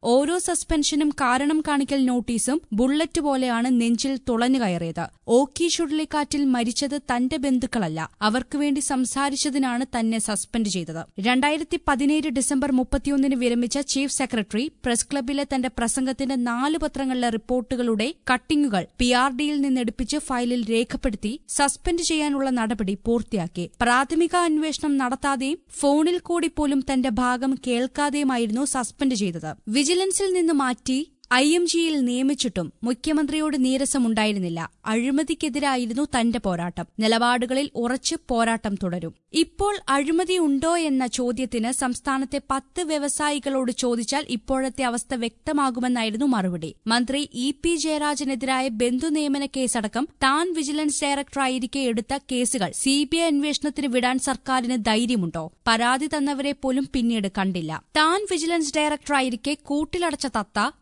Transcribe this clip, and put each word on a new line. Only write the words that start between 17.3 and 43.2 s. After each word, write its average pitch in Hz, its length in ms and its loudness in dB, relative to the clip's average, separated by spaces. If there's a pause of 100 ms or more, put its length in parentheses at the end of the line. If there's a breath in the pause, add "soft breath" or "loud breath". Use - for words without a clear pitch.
കട്ടിങ്ങുകൾ 254 640 2 (100)
പി 247 160 2
ആർ 247 240 2
ഡിയിൽ 294 240 0
നിന്നെടുപ്പിച്ച് 254 580 0
ഫയലിൽ 247 480 -2
രേഖപ്പെടുത്തി 226 680 -2 (160)
സസ്പെൻഡ് 339 540 0
ചെയ്യാനുള്ള 294 480 0
നടപടി 220 500 0
പൂർത്തിയാക്കി. 214 640 -2 (140)
പ്രാഥമിക 277 640 2
അന്വേഷണം 302 540 0
നടത്താതെയും 269 600 0 (140)
ഫോണിൽ 302 460 4
കൂടി 339 320 0
പോലും 285 320 0
തന്റെ 262 320 0
ഭാഗം 254 480 0
കേൾക്കാതെയുമായിരുന്നു 254 1040 0
സസ്പെൻഡ് 262 460 -2
ചെയ്തത്. 170 360 -4 (180)
വിജിലൻസിൽ 359 640 2
നിന്ന് 339 220 4
മാറ്റി 262 440 0 (340)
ഐ 285 220 6
എം 349 120 2
ജിയിൽ 330 340 2
നിയമിച്ചിട്ടും 247 640 0 (160)
മുഖ്യമന്ത്രിയോട് 302 760 0
നീരസമുണ്ടായിരുന്നില്ല. 226 1040 0 (520)
അഴിമതിക്കെതിരായിരുന്നു 277 960 -2
തന്റെ 233 320 0
പോരാട്ടം. 175 480 -4 (120)
നിലപാടുകളിൽ 240 760 2
ഉറച്ച് 254 500 -2
പോരാട്ടം 226 500 0
തുടരും. 175 380 -4 (200)
ഇപ്പോൾ 392 420 2 (140)
അഴിമതി 320 500 2
ഉണ്ടോ 320 380 2
എന്ന 277 300 0
ചോദ്യത്തിന് 240 640 -2
സംസ്ഥാനത്തെ 269 720 -2
പത്ത് 269 380 -4
വ്യവസായികളോട് 285 880 -2